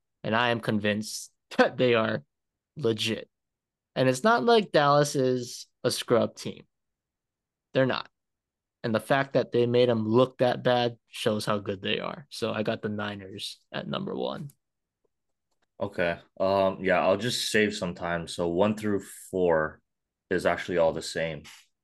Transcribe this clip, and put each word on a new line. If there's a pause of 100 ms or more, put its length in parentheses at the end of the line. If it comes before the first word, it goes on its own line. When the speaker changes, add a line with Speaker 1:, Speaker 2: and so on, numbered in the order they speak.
(260)
Speaker 1:
And
I
am
convinced (120)
<laughs>
that
they
are (540)
legit. (680)
And
it's
not
like
Dallas
is (160)
a
scrub
team. (1080)
They're
not. (760)
And
the
fact
that
they
made
'em
look
that
bad (120)
shows
how
good
they
are.
So
I
got
the
Niners (140)
at
number
one. (1300)
Speaker 2:
Okay. (220)
Um,
yeah,
I'll
just
save
some
time.
So
one
through (300)
four (480)
is
actually
all
the
same, (400)